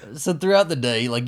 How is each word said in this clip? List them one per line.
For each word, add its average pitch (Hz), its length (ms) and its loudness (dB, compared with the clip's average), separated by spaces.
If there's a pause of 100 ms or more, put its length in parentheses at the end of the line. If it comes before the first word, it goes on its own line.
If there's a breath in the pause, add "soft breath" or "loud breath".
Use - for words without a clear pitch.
(140)
so 175 200 -2
throughout 190 340 2
the 160 80 -4
day, 120 320 0
like, 120 200 -2